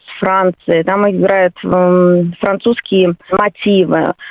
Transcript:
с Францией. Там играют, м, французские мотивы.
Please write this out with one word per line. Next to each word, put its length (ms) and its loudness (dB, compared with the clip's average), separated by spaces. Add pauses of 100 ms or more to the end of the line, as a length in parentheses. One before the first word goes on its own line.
с 140 -20
Францией. 640 -2
Там 260 0
играют, 540 0
м, 800 2
французские 720 0 (160)
мотивы. 760 0 (240)